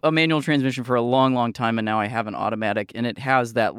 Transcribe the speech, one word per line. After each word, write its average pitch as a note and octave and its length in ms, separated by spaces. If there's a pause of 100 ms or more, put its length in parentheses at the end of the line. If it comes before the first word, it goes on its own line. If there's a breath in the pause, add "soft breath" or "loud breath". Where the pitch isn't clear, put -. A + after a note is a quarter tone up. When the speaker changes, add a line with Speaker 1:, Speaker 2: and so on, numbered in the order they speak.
Speaker 1:
Yeah. D#3 60
Speaker 2:
a D#3 40
manual D#3+ 280
transmission C3 420
for B2 140
a A#2 60
long, C3 320
long A#2+ 180
time, A2+ 260
and A2 60
now A2 160
I G#2 60
have A2 200
an G#2+ 80
automatic, G#2+ 600
and A#2 120
it A#2 120
has B2+ 340
that, G#2+ 260